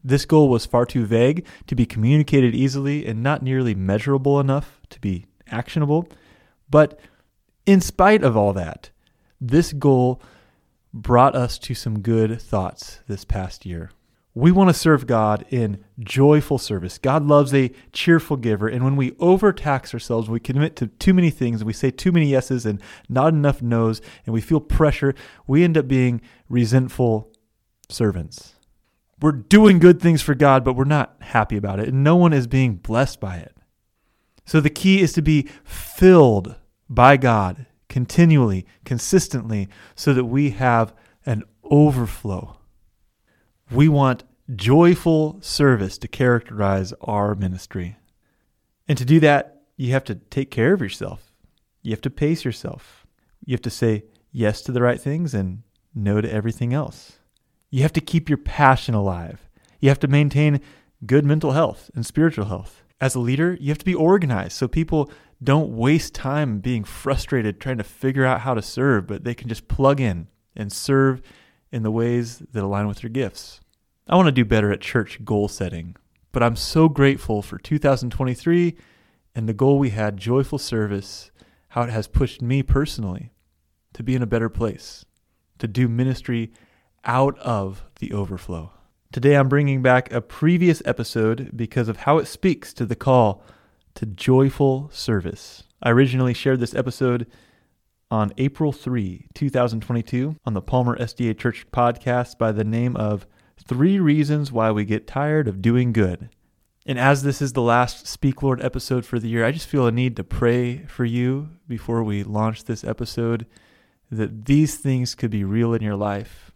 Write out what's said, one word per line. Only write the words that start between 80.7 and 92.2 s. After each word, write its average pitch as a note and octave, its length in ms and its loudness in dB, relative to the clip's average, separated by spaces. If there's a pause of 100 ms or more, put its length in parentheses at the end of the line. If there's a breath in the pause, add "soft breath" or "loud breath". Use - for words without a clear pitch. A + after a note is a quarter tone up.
how - 140 -6
it A#2+ 80 -4
has A2+ 180 -6
pushed - 340 -2
me C3 220 -2
personally A#2 720 -4 (580)
to - 120 -16
be B2+ 120 -2
in B2 80 -2
a - 20 -2
better A2+ 220 -2
place, - 560 -8 (540)
to - 100 -8
do A#2 220 0
ministry A#2+ 640 -4 (500 soft breath)
out C3+ 360 0
of G2 460 -6 (140)
the - 120 -10
overflow. F#2 580 -8 (440)
Today C#3 220 2
I'm C#3 120 4
bringing C#3 340 0
back B2+ 300 2
a B2 80 -2
previous E3+ 640 0
episode A2+ 720 -4
because A2+ 320 -4
of A2 100 -6
how D3 200 0
it - 80 -2